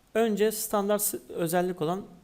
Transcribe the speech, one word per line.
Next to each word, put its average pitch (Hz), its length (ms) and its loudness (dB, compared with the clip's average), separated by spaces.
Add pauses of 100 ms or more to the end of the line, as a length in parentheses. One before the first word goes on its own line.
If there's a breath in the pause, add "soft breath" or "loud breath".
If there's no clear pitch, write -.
(140)
Önce 214 380 2
standart 208 500 0
s-, - 160 -2 (100)
özellik 175 540 0
olan 180 240 -2 (160)